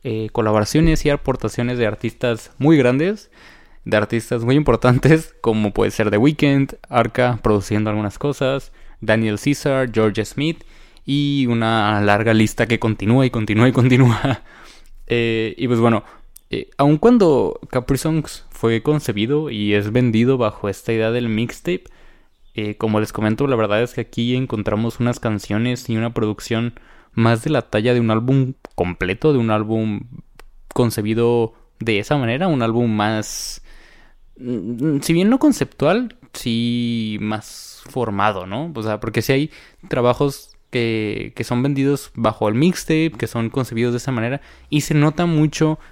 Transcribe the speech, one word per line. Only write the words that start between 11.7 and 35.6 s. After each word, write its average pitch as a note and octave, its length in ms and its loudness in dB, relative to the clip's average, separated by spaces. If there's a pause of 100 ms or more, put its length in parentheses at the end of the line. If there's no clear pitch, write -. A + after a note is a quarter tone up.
larga G#2 320 2
lista A2 320 2
que A2 140 0
continúa A#2 480 2
y - 20 -4
continúa A2+ 400 2
y B2+ 40 2
continúa. B2+ 720 4
<laughs> - 40 -20 (600)
Eh, A2+ 460 -2
y C3 100 -4
pues A#2 120 0
bueno, A2+ 240 2 (480)
eh, - 260 -6
aun D3 200 4
cuando E3 640 4 (100)
Capri B2+ 300 -2
Songs D#3 500 -4
fue A2+ 320 -2
concebido C#3+ 720 -2
y G#2 240 0
es G#2 160 0
vendido B2 460 4
bajo G#2+ 300 -2
esta - 240 -6
idea A2+ 200 0
del A#2+ 180 -2
mixtape, G#2+ 540 -4 (720)
eh, G#2 200 -6
como G#2+ 240 0
les G#2+ 140 -2
comento, A2 320 0
la C3+ 100 0
verdad A2 280 2
es A#2+ 100 -6
que A#2+ 80 -6
aquí A#2+ 340 -4
encontramos A2 640 -2
unas A#2+ 200 -2
canciones A2+ 720 -4
y A#2 60 -2
una A#2 180 -2
producción A2+ 680 -4 (340)
más A2+ 300 2
de D#3 80 -2
la C3+ 180 -2
talla A2+ 240 2
de B2 60 2
un A#2 100 2
álbum B2+ 440 0 (200)
completo, F#2 580 -2
de C#3 60 4
un A2+ 140 0
álbum G#2+ 500 -2 (720)
concebido A#2 800 0 (260)
de G#2+ 200 0
esa D3 180 0
manera, C3 300 0
un C#3 160 0
álbum A#2 280 0
más, G#2+ 720 -4 (760)
mm, B2 640 -4
si E3 120 0
bien F#3 160 2
no C4 80 4
conceptual, A3 800 0 (160)